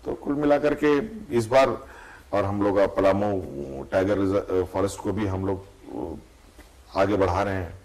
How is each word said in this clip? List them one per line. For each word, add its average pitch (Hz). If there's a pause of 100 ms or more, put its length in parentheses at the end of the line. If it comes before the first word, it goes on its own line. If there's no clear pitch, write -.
तो 127
कुल -
मिलाकर 143
के 147 (400)
इस 113
बार, 127 (560)
और 98
हम 101
लोग 98
पलामू 98 (480)
टाइगर 95
रिजर्व, 95
अ, 90
फॉरेस्ट 98
को 104
भी 104
हम 95
लोग, 98 (1300)
अ, 92
आगे 98
बढ़ा 92
रहे 98
हैं 90 (120)